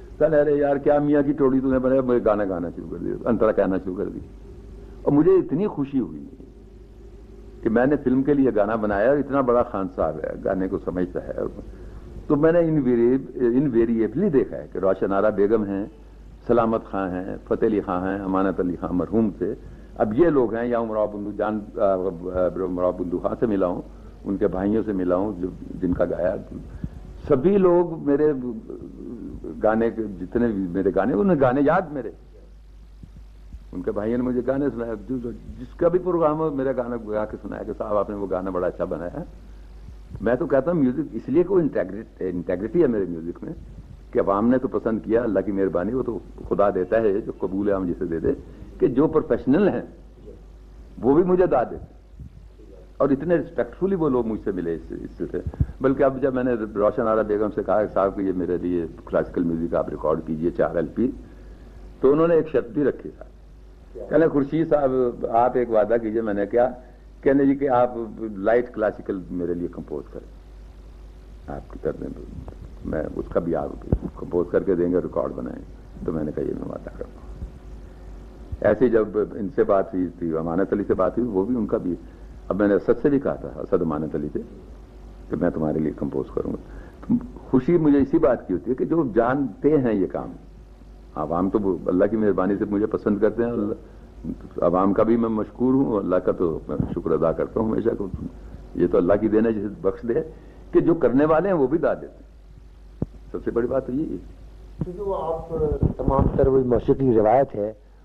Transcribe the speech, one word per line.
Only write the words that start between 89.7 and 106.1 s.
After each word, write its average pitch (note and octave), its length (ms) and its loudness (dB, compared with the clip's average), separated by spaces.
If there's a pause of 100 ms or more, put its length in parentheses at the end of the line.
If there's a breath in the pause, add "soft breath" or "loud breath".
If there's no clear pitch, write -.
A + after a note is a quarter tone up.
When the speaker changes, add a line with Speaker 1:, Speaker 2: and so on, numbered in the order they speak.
Speaker 1:
ہیں A#2+ 160 2
یہ F#2 180 2
کام، B1+ 200 -6 (840)
عوام E2 360 0
تو A2+ 80 2
وہ F#2+ 180 0 (100)
اللہ F2+ 180 4
کی A2 120 0
مہربانی G2+ 420 2
سے G#2+ 120 0
مجھے G#2 160 0
پسند G#2 340 0
کرتے G#2+ 220 2
ہیں، A#2 80 0
اللہ، G#2+ 240 -2 (920 loud breath)
عوام F#2 280 4
کا G#2 100 4
بھی A2+ 140 4
میں A#2 120 2
مشکور A#2 460 0
ہوں، B2+ 240 2
اللہ F2+ 180 0
کا F#2 160 0
تو F2 260 0 (100)
میں D2 80 -4 (180)
شکر E2+ 160 -2
ادا D#2+ 220 2
کرتا D2+ 280 -2
ہوں A2 100 0
ہمیشہ A2+ 180 0 (100)
کہ G2+ 60 -4 (720 loud breath)
یہ F2 160 2
تو G#2 80 4
اللہ F#2 220 4
کی A2 80 2
دین A2 180 2
ہے A2+ 60 2
جسے G#2 140 -4 (140)
بخش F#2+ 220 -2
دے، A#2 120 -2 (580 loud breath)
کہ E3+ 80 6
جو D#3+ 140 4
کرنے C3 300 4
والے D#3+ 240 4
ہیں F#3 80 2
وہ C#3 100 4
بھی D3 120 2
داد C3 180 0
دیتے - 160 -12
ہیں۔ - 140 -20 (1080)
سب F#2 120 -6
سے A#2 60 -2
بڑی A#2+ 160 0
بات C3 200 -2
تو B2 60 -6
یہی D3 200 -2
ہے۔ - 240 -12 (480)
Speaker 2:
تو F3+ 120 -10
جو G3 180 -4
آپ E3 340 -4 (480)
تمام C3+ 300 2 (100)